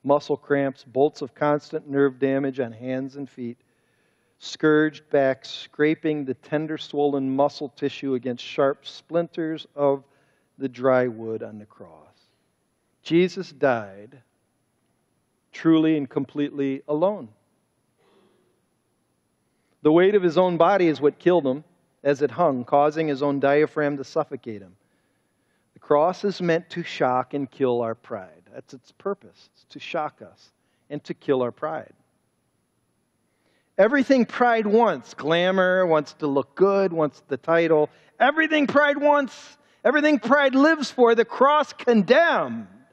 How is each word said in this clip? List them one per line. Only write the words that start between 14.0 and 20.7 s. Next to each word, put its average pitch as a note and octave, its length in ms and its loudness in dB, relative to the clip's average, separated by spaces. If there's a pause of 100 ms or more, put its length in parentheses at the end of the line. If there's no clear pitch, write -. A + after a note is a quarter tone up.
truly D#3+ 440 2
and C#3+ 120 -4
completely C#3 800 -6
alone. D#3+ 400 -4 (2500)
The D3+ 100 4
weight F#3 220 4
of G3+ 80 4
his E3+ 160 0
own F3+ 180 2
body F3 320 4